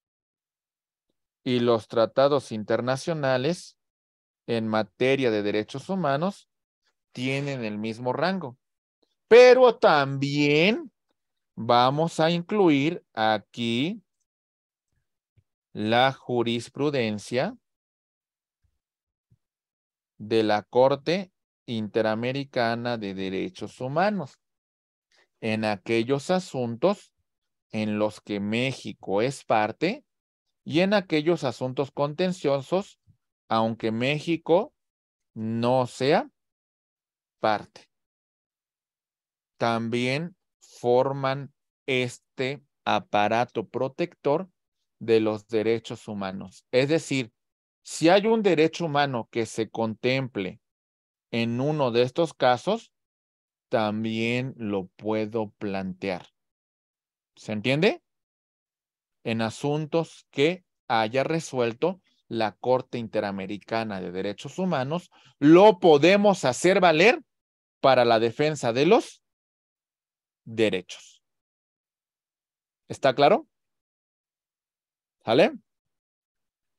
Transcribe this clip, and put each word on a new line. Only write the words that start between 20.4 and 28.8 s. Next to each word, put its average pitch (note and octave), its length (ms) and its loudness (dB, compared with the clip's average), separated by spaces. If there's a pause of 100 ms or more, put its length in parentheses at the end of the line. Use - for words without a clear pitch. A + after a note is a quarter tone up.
la G#2 220 0
Corte C#3 680 0 (320)
Interamericana A#2 1300 -4
de G2 160 -8
Derechos F#2+ 680 -8
Humanos D#3+ 580 -4 (1000)
en A2 240 -4
aquellos A#2 680 -2
asuntos E3 840 -4 (560)
en G#2+ 280 -4
los G#2+ 220 -2
que G2+ 200 -6
México A2 840 -4